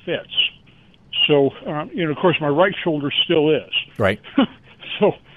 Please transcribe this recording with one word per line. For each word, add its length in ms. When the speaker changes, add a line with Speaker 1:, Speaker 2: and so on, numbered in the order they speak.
Speaker 1:
fits. 220
So, 240
uh, 200
and 240
of 80
course, 240
my 80
right 240
shoulder 260
still 320
is. 160
Speaker 2:
Right. 220
Speaker 1:
<laughs> 640
So, 140